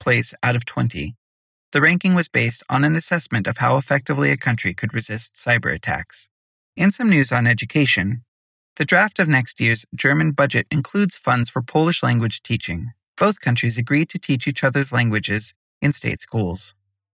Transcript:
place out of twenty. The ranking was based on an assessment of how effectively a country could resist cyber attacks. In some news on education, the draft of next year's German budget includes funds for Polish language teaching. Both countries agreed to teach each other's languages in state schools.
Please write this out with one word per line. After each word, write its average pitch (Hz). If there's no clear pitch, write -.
place 120
out 120
of 120
twenty. 117
The 117
ranking 180
was 170
based 117
on 135
an 156
assessment 160
of 117
how 127
effectively 139
a 139
country 117
could -
resist -
cyber -
attacks. -
In 190
some 233
news 147
on 120
education, 120
the 156
draft 196
of 170
next 131
year's 117
German 151
budget 139
includes 180
funds 120
for 127
Polish 160
language 117
teaching. 107
Both 202
countries 120
agreed 143
to -
teach -
each 139
other's 135
languages 110
in 143
state -
schools. 92